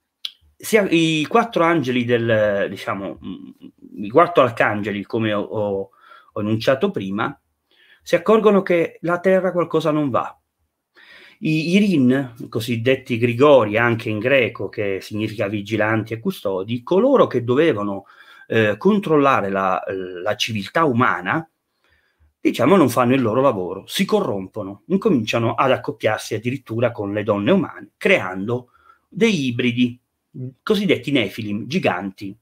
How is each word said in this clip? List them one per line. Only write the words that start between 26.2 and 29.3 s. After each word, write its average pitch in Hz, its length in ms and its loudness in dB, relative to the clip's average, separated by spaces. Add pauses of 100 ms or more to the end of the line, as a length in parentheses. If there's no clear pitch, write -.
addirittura 120 580 -4
con 101 200 -6
le 104 100 -2
donne 104 280 0
umane, - 460 -2
creando 110 760 -2 (360)
dei 190 380 0